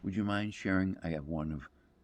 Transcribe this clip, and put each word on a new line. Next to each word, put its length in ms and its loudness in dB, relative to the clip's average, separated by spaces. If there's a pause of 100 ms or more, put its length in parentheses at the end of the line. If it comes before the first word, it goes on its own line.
Would 120 -2
you 80 2
mind 300 0
sharing? 500 2
I 60 0
have 180 -2
one 240 0
of, 180 -6 (340)